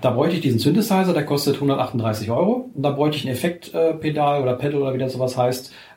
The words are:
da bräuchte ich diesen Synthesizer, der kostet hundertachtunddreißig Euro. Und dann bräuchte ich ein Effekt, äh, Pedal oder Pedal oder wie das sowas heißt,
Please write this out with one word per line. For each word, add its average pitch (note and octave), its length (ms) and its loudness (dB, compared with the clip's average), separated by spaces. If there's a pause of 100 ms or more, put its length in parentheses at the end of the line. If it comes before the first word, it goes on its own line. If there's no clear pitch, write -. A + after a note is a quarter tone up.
da B2+ 100 2
bräuchte D3+ 240 2
ich E3+ 60 -2
diesen A2+ 180 2
Synthesizer, F#3 540 2
der D3 120 0
kostet C#3+ 340 0
hundertachtunddreißig A2+ 720 0
Euro. G3 420 0
Und - 80 -8
dann C3+ 140 0
bräuchte D3+ 220 0
ich - 80 -6
ein C#3 60 -4
Effekt, - 420 -4
äh, E3 200 2
Pedal D3+ 480 0
oder B2 120 0
Pedal C#3+ 280 -2
oder C3+ 120 -2
wie B2+ 60 -4
das B2+ 140 -2
sowas B2 240 -2
heißt, B2 360 -2 (240)